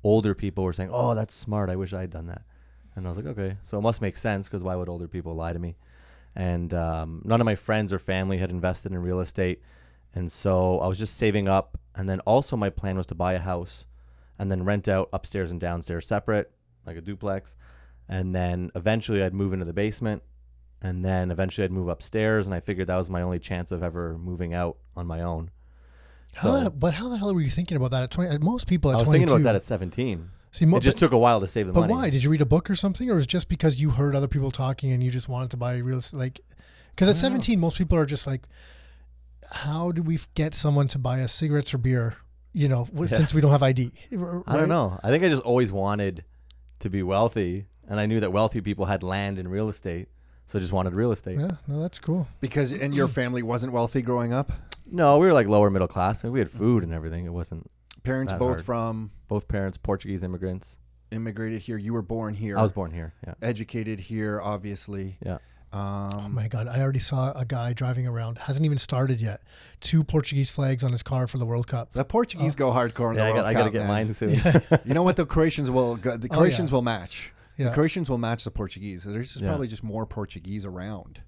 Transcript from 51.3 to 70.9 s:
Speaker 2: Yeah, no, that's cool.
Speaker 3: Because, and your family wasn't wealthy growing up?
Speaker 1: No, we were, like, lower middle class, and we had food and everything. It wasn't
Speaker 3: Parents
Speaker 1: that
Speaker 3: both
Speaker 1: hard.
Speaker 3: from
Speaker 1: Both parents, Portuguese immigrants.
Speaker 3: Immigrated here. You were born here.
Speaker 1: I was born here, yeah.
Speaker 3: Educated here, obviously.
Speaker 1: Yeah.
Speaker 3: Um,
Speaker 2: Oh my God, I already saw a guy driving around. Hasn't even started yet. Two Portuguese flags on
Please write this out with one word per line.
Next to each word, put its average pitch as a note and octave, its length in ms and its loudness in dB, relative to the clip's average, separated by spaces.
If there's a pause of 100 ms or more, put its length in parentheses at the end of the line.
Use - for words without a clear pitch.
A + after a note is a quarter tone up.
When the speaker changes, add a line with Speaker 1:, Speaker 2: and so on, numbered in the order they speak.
Speaker 2:
Yeah, E3+ 160 -4 (100)
no, C#3+ 140 -4
that's F3 180 -6
cool. E3 300 -2 (120)
Speaker 3:
Because, C3+ 320 0
and C#3 220 -4
your C#3 140 4
family B2 340 -2
wasn't A#2+ 300 -2
wealthy A#2+ 300 0
growing A#2+ 300 0
up? C#3 200 0 (380)
Speaker 1:
No, D3+ 280 8
we F3+ 80 8
were, F3+ 60 8
like, A#2 160 8
lower G#2 220 8
middle F#2 180 2
class, G2 340 0
and A#2 100 -4
we C3 60 0
had F#2+ 120 0
food A2+ 340 4
and E2 80 -6
everything. E2 320 -6
It E2+ 80 -8
wasn't E2 360 -8 (360)
Speaker 3:
Parents C3 280 -2
Speaker 1:
that F2+ 60 -2
Speaker 3:
both B2 180 2
Speaker 1:
hard. - 80 -8
Speaker 3:
from A2+ 460 -4 (180)
Speaker 1:
Both G#2 200 -2
parents, G2 300 -2
Portuguese G2 440 -4
immigrants. F#2 560 -6 (320)
Speaker 3:
Immigrated A2 520 -6
here. A#2 160 -8
You G#2 140 -6
were A#2 100 -2
born G#2+ 320 -6
here. G2+ 240 -4
Speaker 1:
I A2 40 4
was G2 100 4
born F2 200 -6
here, E2 220 -10 (120)
yeah. - 160 -12
Speaker 3:
Educated A2 560 -6
here, G#2+ 420 -4
obviously. G2 840 -8
Speaker 1:
Yeah. F2+ 140 -6 (340)
Speaker 3:
Um, G2+ 540 -6
Speaker 2:
Oh - 20 -10
my A2 180 -4
God, A2 220 -4
I B2 140 -2
already C3+ 180 0
saw C3+ 320 -2
a B2+ 120 -6
guy A#2+ 280 -4
driving B2+ 340 -2
around. A#2 320 -4
Hasn't C#3 260 -2
even D3 140 2
started B2+ 420 0
yet. G#2+ 220 -4 (380)
Two D#3+ 240 4
Portuguese C#3 460 0
flags C3+ 340 0
on B2 80 2